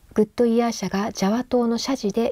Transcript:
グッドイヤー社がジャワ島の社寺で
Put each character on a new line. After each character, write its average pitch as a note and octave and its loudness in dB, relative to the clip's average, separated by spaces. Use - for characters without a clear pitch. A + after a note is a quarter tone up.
グ G#3+ 4
ッ G#3+ -2
ド A#3+ 2
イ A3+ 2
ヤ A#3 2
ー A#3 -2
社 G3+ -6
が G3+ -4
ジ - -2
ャ G3 4
ワ A#3 0
島 A#3+ 0
の A#3 0
社 C4+ -4
寺 G3 -2
で A#3 0